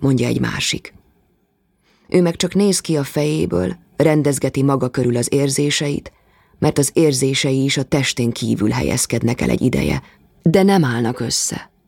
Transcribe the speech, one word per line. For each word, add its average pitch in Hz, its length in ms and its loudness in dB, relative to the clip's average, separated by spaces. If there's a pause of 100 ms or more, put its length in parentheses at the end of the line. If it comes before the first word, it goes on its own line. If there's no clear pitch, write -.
mondja 131 260 2
egy 120 140 -2
másik. - 540 -6 (1120)
Ő 180 140 4
meg 170 140 0
csak - 180 -4
néz 196 260 2
ki 160 160 -2
a 139 80 0
fejéből, 156 720 -2 (200)
rendezgeti 143 640 2
maga 135 260 0
körül 123 280 0
az 120 160 -2
érzéseit, 143 800 -2 (460)
mert 151 200 2
az 143 140 2
érzései 135 720 2
is 139 120 -2
a 143 60 0
testén 127 480 0
kívül 113 400 -2
helyezkednek 120 720 -2
el 127 100 0
egy 117 120 0
ideje, 135 400 0 (400)
de 180 200 4
nem 196 220 4
állnak 120 360 -2
össze. - 500 -6 (180)